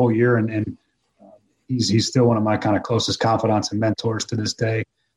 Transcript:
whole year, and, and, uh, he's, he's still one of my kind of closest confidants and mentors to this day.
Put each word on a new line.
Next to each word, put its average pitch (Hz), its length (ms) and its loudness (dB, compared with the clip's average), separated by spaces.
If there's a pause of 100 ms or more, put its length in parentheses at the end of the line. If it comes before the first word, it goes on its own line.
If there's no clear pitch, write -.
whole 123 100 4
year, 117 280 2
and, 110 120 0
and, 110 260 -4 (460)
uh, - 140 -20 (320)
he's, 117 200 -2
he's 110 200 2
still 127 160 4
one 117 120 4
of 107 60 0
my 107 140 2
kind - 200 0
of 131 60 -2
closest - 380 -2
confidants 110 500 0
and 104 80 -4
mentors 110 480 -2
to - 100 -6
this 107 160 -4
day. 110 300 -2 (340)